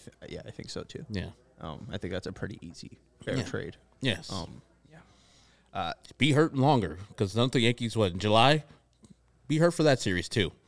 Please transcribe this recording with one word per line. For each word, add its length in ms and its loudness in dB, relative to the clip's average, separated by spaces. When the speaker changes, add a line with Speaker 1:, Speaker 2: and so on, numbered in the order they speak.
Speaker 1:
yeah, 160 -10
I 60 -12
think 180 -12
so 140 -8
too. 260 -12
Speaker 2:
Yeah. 200 -4
Speaker 1:
Um, 320 -10
I 60 -8
think 160 -6
that's 140 -6
a 40 -8
pretty 300 -10
easy, 360 -16
fair 140 -4
Speaker 2:
Yeah. 60 -2
Speaker 1:
trade. 320 -8
Speaker 2:
Yes. 300 -2
Speaker 1:
Um, 300 -10
yeah. 60 -20
Uh, 200 -4
Speaker 2:
Be 160 2
hurt 220 2
longer, 420 2
'cause 180 -2
don't 180 2
the 80 2
Yankees, 380 0
what, 140 2
in 80 -6
July? 440 6
Be 100 0
hurt 140 4
for 120 0
that 160 6
series 300 0
too. 220 2